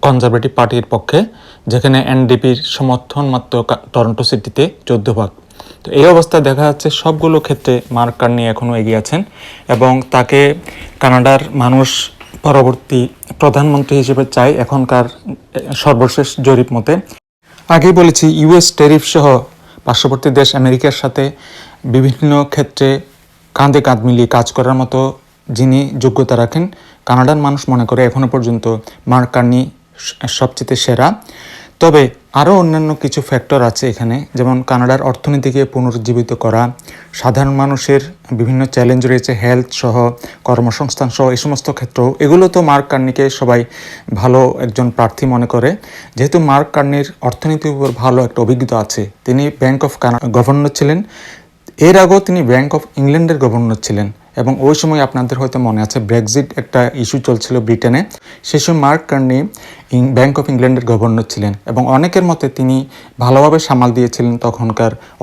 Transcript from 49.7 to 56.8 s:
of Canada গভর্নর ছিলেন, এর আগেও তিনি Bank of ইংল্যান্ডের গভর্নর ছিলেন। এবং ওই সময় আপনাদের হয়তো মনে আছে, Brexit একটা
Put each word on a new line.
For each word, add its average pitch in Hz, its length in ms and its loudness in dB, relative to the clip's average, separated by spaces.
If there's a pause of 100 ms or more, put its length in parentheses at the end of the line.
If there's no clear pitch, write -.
of 139 200 -2
Canada 123 280 -2
গভর্নর 135 400 2
ছিলেন, 151 340 -2 (760)
এর - 200 6
আগেও 190 220 6
তিনি 185 220 -2
Bank 131 280 0
of 156 100 -2 (160)
ইংল্যান্ডের 156 420 2
গভর্নর 117 440 0
ছিলেন। 104 300 -4 (280)
এবং 123 120 0 (140)
ওই 147 140 4
সময় 156 260 0
আপনাদের 127 340 -4
হয়তো 131 260 -4
মনে 110 200 -2
আছে, 120 120 -4 (100)
Brexit 117 400 0 (120)
একটা 131 200 -2 (220)